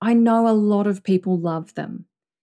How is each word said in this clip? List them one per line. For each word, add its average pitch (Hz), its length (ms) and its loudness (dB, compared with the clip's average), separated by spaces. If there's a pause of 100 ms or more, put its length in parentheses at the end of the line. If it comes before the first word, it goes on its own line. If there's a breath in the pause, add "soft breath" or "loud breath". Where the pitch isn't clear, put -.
I 226 100 0
know 233 340 4
a 226 60 2
lot 208 340 0
of 196 160 -4
people 185 360 0
love 160 360 -6
them. - 300 -12 (380)